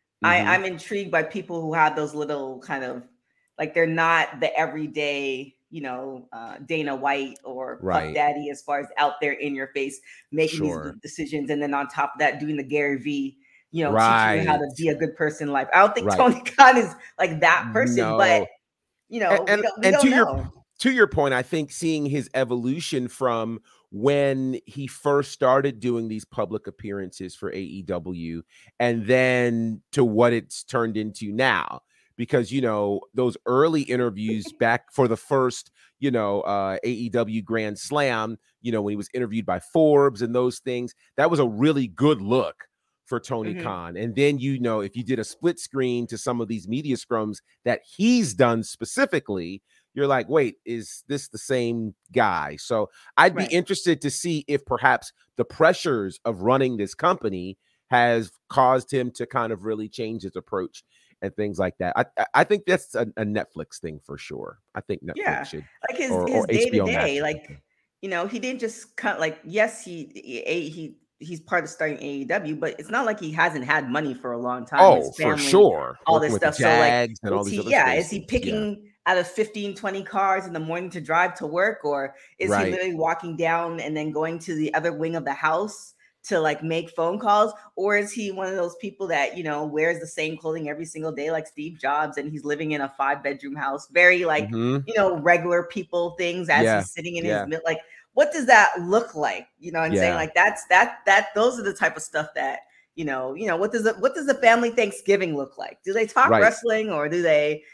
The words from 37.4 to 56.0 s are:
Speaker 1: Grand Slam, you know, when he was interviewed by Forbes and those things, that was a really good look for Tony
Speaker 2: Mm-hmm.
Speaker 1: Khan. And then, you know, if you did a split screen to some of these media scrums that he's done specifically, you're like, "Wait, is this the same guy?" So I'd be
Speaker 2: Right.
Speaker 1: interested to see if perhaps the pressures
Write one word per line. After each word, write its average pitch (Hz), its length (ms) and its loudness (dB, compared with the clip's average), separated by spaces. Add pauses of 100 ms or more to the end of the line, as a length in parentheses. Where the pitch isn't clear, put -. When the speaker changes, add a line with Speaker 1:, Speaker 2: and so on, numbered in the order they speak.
Speaker 1:
Grand 107 360 -4
Slam, 117 600 -2 (240)
you 120 100 -6
know, 110 100 0
when 104 120 -2
he 104 40 -6
was 101 160 -8
interviewed 113 320 -4
by 90 140 -2
Forbes 143 640 4
and 117 120 -2
those 127 240 0
things, 123 340 -6 (220)
that 147 140 4
was 165 100 2
a 135 80 4
really 127 400 2
good 123 340 2
look 101 460 -2 (380)
for 123 140 -4
Tony 110 340 -6
Speaker 2:
Mm-hmm. 180 100 -10
Speaker 1:
Khan. 87 340 -8
And 110 180 -6
then, 143 240 2
you 135 200 -2
know, 117 220 -2
if 101 160 -8
you 123 60 -6
did 113 160 -2
a 110 40 -2
split 170 360 -4
screen 123 480 -4
to 113 100 -10
some 120 240 -4
of 110 60 -6
these 101 200 -8
media 135 280 -4
scrums 107 420 -4 (260)
that 120 220 -2
he's 220 480 2
done 113 300 4
specifically, 101 1000 -4 (320)
you're 139 140 0
like, 131 200 2
"Wait, 131 380 2
is 113 420 -10
this 139 220 -6
the - 80 -14
same 117 580 -4 (160)
guy?" 85 460 0
So 107 320 -2 (260)
I'd 170 180 6
be 190 100 -2
Speaker 2:
Right. - 100 -6
Speaker 1:
interested 175 480 0
to 147 80 -2
see 156 380 -4
if 143 180 -2
perhaps 127 480 0 (240)
the 120 80 -2
pressures 139 800 0